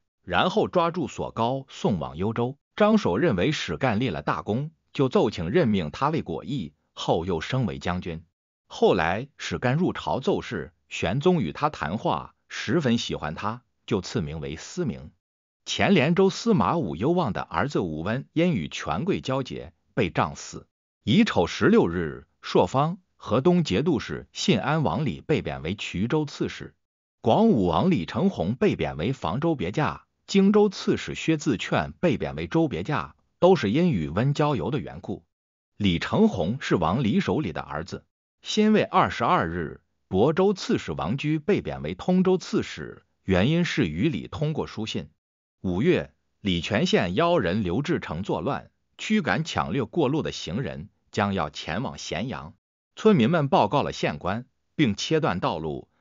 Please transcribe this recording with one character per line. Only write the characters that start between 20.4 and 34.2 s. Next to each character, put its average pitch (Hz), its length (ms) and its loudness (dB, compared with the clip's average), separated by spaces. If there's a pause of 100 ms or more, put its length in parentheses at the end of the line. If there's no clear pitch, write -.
乙 165 200 4
丑 98 220 2
十 101 220 0
六 190 200 6
日， 80 380 -4 (160)
朔 131 240 4
方、 151 320 0 (180)
河 - 240 -2
东 175 240 4
节 113 200 0
度 156 180 0
使 64 320 -10
信 151 260 2
安 151 240 0
王 110 220 0
李 73 160 -4
被 127 200 0
贬 71 200 -6
为 85 140 -4
衢 98 320 -4
州 156 180 -2
刺 135 240 -6
史， - 260 -14 (460)
广 156 260 6
武 113 200 4
王 90 220 4
李 107 160 2
承 127 240 0
洪 95 260 0
被 160 200 2
贬 71 220 -4
为 104 160 -2
房 90 260 -4
州 160 160 2
别 104 160 -2
驾， 110 320 -2 (240)
荆 196 240 6
州 208 160 6
刺 185 300 -2
史 - 180 -8
薛 160 220 0
自 147 180 0
劝 82 380 -2
被 139 240 0
贬 69 180 -4
为 82 120 -4
州 165 200 2
别 85 160 -4
驾， 98 320 -6 (240)
都 180 160 8
是 104 160 2
因 165 200 4
与 78 180 0
温 120 240 2